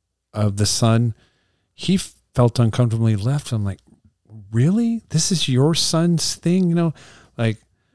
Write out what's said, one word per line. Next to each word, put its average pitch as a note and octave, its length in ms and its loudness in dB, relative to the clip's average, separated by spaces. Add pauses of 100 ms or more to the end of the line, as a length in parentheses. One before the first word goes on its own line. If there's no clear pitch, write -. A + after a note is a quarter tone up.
(340)
of G#2 240 -2
the G#2 100 0
son, A2+ 480 0 (580)
he - 240 -2
felt - 600 -2
uncomfortably A2+ 560 2
left. C3 360 -4
I'm A2 120 -4
like, G2 160 -6 (720)
"Really? A3 580 0
This D#3 220 -2
is D#3+ 180 -2
your C3+ 260 4
son's E3+ 600 0
thing?" F3+ 340 0
You E3+ 60 0
know, E3+ 180 0 (440)
like, A2+ 200 -2 (380)